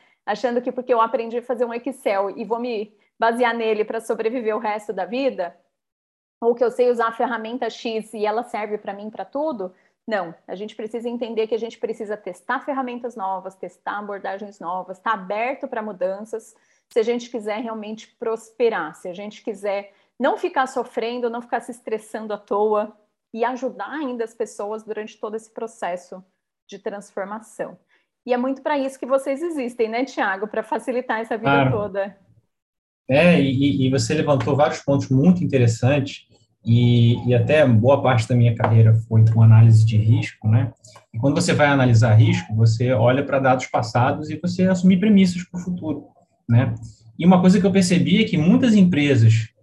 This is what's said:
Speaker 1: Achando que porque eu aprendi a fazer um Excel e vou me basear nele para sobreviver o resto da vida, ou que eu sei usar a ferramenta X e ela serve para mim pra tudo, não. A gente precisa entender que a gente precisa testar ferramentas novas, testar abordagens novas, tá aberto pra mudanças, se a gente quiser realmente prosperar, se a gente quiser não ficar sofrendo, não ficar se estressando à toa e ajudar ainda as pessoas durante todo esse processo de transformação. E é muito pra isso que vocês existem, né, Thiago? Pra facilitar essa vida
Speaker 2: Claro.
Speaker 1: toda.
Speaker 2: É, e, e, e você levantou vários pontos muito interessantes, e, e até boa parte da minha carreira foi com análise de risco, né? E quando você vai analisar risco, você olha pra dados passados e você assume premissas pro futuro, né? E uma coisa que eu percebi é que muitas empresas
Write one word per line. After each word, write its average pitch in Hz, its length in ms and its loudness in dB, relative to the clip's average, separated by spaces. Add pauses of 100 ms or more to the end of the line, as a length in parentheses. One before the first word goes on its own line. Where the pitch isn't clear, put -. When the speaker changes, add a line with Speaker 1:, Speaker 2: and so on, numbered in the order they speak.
(260)
Speaker 1:
Achando 233 340 -2
que 247 100 -6
porque 247 220 -4
eu 233 80 2
aprendi 226 380 -2
a 240 40 -10
fazer 240 220 -4
um 233 80 -6
Excel 226 640 -4
e 226 80 -10
vou 226 160 -6
me 226 320 -8 (260)
basear 233 360 0
nele 220 280 -2
para 220 160 -6
sobreviver 220 560 -4
o 214 40 -4
resto 214 340 -8
da 185 140 -6
vida, 202 500 -4 (840)
ou 233 160 0
que 240 80 -2
eu 233 80 0
sei 247 200 0
usar 226 180 0
a 233 40 -8
ferramenta 226 580 -6
X 220 420 -10
e 214 140 -6
ela 214 160 -2
serve 214 340 -8
para 208 160 -10
mim 202 160 -12
pra 214 160 -14
tudo, 254 480 -8 (340)
não. 180 280 -6 (120)
A - 80 -12
gente 208 220 -12
precisa 233 320 -10
entender 226 380 -6
que 226 80 -6
a 226 40 -2
gente 226 200 -12
precisa 214 360 -8
testar 214 460 -8
ferramentas 247 560 -8
novas, 190 380 -8
testar 190 460 -12
abordagens 202 600 -12
novas, 185 380 -10
tá 226 160 -4
aberto 214 520 -6
pra 240 140 -8
mudanças, 208 720 -8 (380)
se 240 80 4
a - 20 6
gente 240 280 -2
quiser 214 320 -6
realmente 220 560 -12
prosperar, 220 800 -4
se - 120 -14
a 175 60 -10
gente 202 280 -16
quiser 202 520 -6 (260)
não 302 160 0
ficar 311 300 -2
sofrendo, 240 640 -6
não 240 100 -10
ficar 240 200 -6
se 233 100 -16
estressando 220 640 -10
à - 20 -8
toa 208 580 -2 (400)
e 226 120 -2
ajudar 233 420 -6
ainda 247 360 -8
as 220 100 -14
pessoas 214 480 -10
durante 214 340 -12
todo 214 200 -10
esse 220 120 -14
processo 190 760 -12 (460)
de 196 100 -18
transformação. 196 1000 -12 (480)
E 247 80 0
é - 20 0
muito 269 240 -4
pra 302 180 -4
isso 269 200 -6
que - 80 -12
vocês 269 360 -2
existem, 254 460 -4
né, 226 160 -4
Thiago? 214 420 -4
Pra 214 160 -6
facilitar 233 580 -6
essa 226 180 -6
vida 208 120 -2
Speaker 2:
Claro. 139 200 2
Speaker 1:
toda. 202 440 -6 (920)
Speaker 2:
É, 156 320 4
e, 139 80 2
e, 135 380 0
e 131 40 2
você 131 220 0
levantou 147 420 0
vários 151 260 2
pontos 139 280 0
muito 170 340 4
interessantes, 127 840 0 (360)
e, 117 640 4
e 123 80 2
até 135 320 4
boa 123 360 4
parte 127 260 0
da 131 60 0
minha 117 200 4
carreira 113 380 4 (160)
foi 113 240 4
com 110 100 4
análise 110 400 8
de 110 140 2
risco, 110 500 0
né? 117 240 2 (400)
E 104 80 -12
quando 135 160 0
você 165 200 0
vai 147 140 4
analisar 123 440 4
risco, 110 420 4
você 113 380 2
olha 123 320 2
pra 139 140 -2
dados 127 260 2
passados 135 640 -2
e 156 100 -8
você 185 280 0
assume 185 340 4
premissas 196 440 4
pro - 140 -12
futuro, 175 480 -8 (400)
né? 117 280 2 (440)
E 160 60 -2
uma 180 160 6
coisa 185 180 6
que 190 80 2
eu 190 60 2
percebi 180 500 2
é 220 60 -2
que - 80 -2
muitas 226 380 4
empresas 139 720 4 (140)